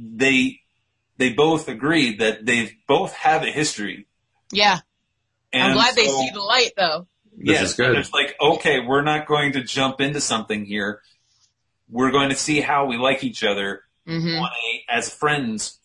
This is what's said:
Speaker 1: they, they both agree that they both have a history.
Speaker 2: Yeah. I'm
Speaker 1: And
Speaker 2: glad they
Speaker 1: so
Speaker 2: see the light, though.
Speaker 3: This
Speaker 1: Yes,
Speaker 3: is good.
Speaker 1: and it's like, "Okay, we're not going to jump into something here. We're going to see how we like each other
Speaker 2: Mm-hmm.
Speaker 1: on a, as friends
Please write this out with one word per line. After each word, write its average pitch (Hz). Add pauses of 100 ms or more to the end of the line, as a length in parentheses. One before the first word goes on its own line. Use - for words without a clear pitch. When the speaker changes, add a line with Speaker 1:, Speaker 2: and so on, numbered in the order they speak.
Speaker 1:
they, 127 (600)
they 127
both 156
agree 131
that 110
they 117 (160)
both 170
have 156
a 113
history. 104 (420)
Speaker 2:
Yeah. 196 (760)
I'm 254
Speaker 1:
And 196
Speaker 2:
glad 233
they 226
Speaker 1:
so 135
Speaker 2:
see 131
the 202
light, 220
though. 175 (300)
Speaker 3:
This 139 (120)
Speaker 1:
Yes, -
Speaker 3:
is -
good. 123
Speaker 1:
and 143
it's 135
like, 143
"Okay, 151
we're 127
not 151
going 147
to 135
jump 131
into 143
something 107
here. 104 (880)
We're 127
going 139
to 135
see 147
how 143
we 123
like 135
each 113
other 98 (240)
Speaker 2:
Mm-hmm. 165
Speaker 1:
on 123
a, 117
as 117
friends 135